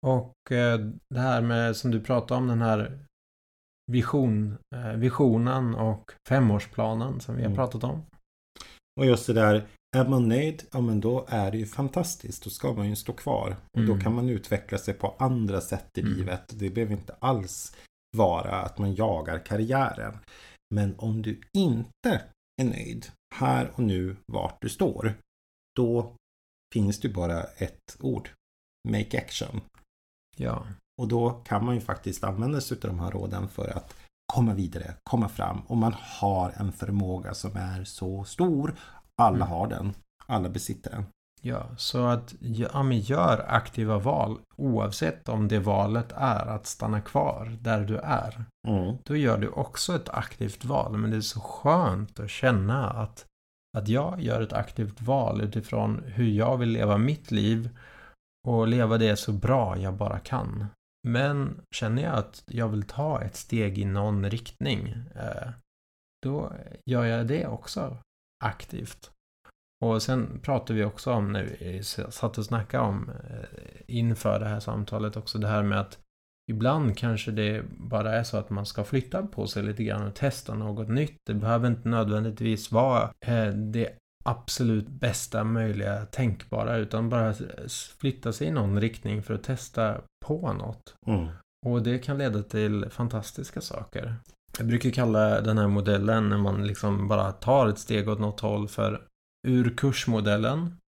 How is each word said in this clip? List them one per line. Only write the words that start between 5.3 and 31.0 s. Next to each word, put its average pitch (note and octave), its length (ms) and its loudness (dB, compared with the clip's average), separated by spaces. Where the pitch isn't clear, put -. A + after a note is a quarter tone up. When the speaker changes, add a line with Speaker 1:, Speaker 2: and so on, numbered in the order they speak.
Speaker 1:
och A2 360 0
femårsplanen A#2 880 2
som A#2 160 -6
vi B2 60 -2
har A2+ 80 0
Speaker 2:
Mm. G2 80 2
Speaker 1:
pratat B2 260 0
om. D3 180 -4
Speaker 2:
Och C3+ 60 6
just B2 220 6
det B2 60 4
där, G#2+ 340 6
är C3 100 6
man B2+ 200 4
nöjd, D3+ 440 2
ja, C3 100 -2
men A2+ 180 2
då A#2+ 300 0
är G2+ 220 0
det G#2+ 60 -4
ju A2 80 -4
fantastiskt. C#3 760 -4
Då G#2+ 60 -10
ska - 240 -4
man G#2 160 0
ju G#2 60 -2
stå - 180 -8
kvar. G#2+ 420 -2
Och A2+ 80 4
då G#2+ 60 4
Speaker 1:
Mm. G2 120 2
Speaker 2:
kan A2 120 2
man B2 140 0
utveckla G2+ 480 -2
sig - 160 -4
på - 260 -4
andra A2 420 2
sätt - 360 -6
i F2+ 40 -2
Speaker 1:
Mm. G2+ 120 0
Speaker 2:
livet. F#2 340 -2
Det G#2 220 -4
behöver G#2+ 240 0
inte F#2 260 -8
alls A#2 560 -2
vara F#2+ 440 2
att - 160 -8
man G2 180 0
jagar E2 440 0
karriären. A2+ 760 -2
Men G2+ 220 2
om A2 240 -2
du G#2+ 200 -6
inte E3 640 2
är C3 40 2
nöjd A2+ 400 -4
här B2+ 400 2
och B2+ 80 0
nu F#2 320 0
vart - 340 -4
du - 80 -4
står, A2 440 0
då A#2 380 0
finns G#2 260 2
det B2 100 -2
bara E2+ 340 -2
ett - 560 -10
ord. - 300 -4
Make G#2 280 -2
action. - 440 -8
Speaker 1:
Ja. A2+ 300 -6